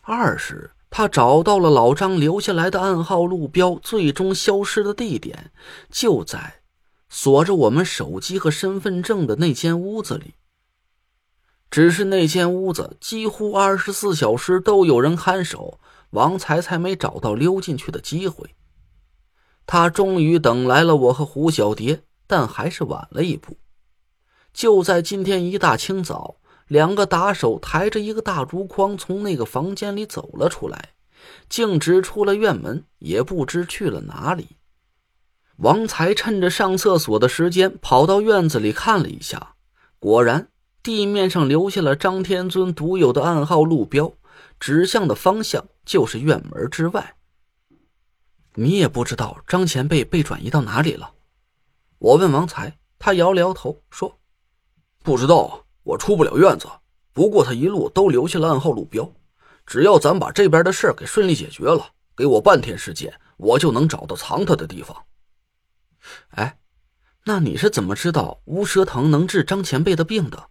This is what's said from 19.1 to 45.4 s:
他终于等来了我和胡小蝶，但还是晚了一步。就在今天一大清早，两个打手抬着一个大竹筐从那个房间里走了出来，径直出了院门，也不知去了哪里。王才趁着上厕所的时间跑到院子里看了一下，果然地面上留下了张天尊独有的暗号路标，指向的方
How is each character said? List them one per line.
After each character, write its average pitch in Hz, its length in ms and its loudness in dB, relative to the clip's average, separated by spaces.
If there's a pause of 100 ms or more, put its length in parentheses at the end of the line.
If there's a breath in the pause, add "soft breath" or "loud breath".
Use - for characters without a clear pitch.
他 170 240 2
终 190 320 0
于 165 160 4
等 127 300 2
来 139 160 4
了 165 140 4
我 127 160 4
和 147 100 -4
胡 147 260 -2
小 107 240 0
蝶， 120 300 -4 (240)
但 151 180 2
还 127 240 -8
是 165 140 -8
晚 - 280 -8
了 147 120 -4
一 170 140 -4
步。 - 200 -20 (960)
就 208 300 4
在 175 180 2
今 190 220 -6
天 185 220 0
一 185 120 -4
大 151 200 2
清 190 260 -6
早， - 320 -12 (320 soft breath)
两 156 260 4
个 202 120 2
打 185 280 0
手 113 240 0
抬 190 320 -2
着 214 120 -4
一 214 100 -6
个 220 100 -6
大 175 220 -6
竹 185 220 -8
筐 196 320 -2
从 196 260 -6
那 196 140 -2
个 113 80 -2
房 175 280 -4
间 202 220 -8
里 214 100 -6
走 - 280 -14
了 156 160 -2
出 - 180 -8
来， - 220 -14 (580 soft breath)
径 208 320 -2
直 175 220 4
出 202 240 -4
了 202 100 2
院 208 180 0
门， 107 300 -8 (140)
也 95 260 -4
不 170 220 -4
知 175 200 -6
去 175 240 -6
了 80 120 -8
哪 90 340 -6
里。 - 220 -16 (1000)
王 190 320 2
才 175 260 -2
趁 208 280 -2
着 180 80 2
上 190 280 0
厕 180 220 2
所 107 180 -2
的 123 120 4
时 170 200 0
间 185 320 0
跑 139 240 4
到 196 140 2
院 208 300 2
子 127 100 -2
里 107 140 0
看 208 280 0
了 - 60 -2
一 - 140 -12
下， - 340 -14 (440)
果 110 220 4
然 120 280 2 (340)
地 214 220 -2
面 202 240 0
上 160 180 2
留 165 220 2
下 190 120 -4
了 143 140 2
张 190 260 -2
天 180 280 -2
尊 185 240 -2
独 165 240 -4
有 135 160 4
的 139 100 0
暗 160 220 0
号 160 180 2
路 160 220 0
标， 147 260 -2 (480 soft breath)
指 160 260 0
向 190 220 0
的 107 80 0
方 208 260 0